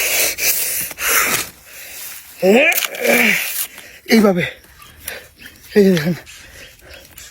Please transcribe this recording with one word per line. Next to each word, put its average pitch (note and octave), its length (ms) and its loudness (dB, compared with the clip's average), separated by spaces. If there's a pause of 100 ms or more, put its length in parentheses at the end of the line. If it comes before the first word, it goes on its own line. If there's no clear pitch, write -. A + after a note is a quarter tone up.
(4000)
এইভাবে, G3+ 400 4 (1300)
এই G#3 80 8
যে F#3+ 80 6
দেখেন, E3 220 0 (1160)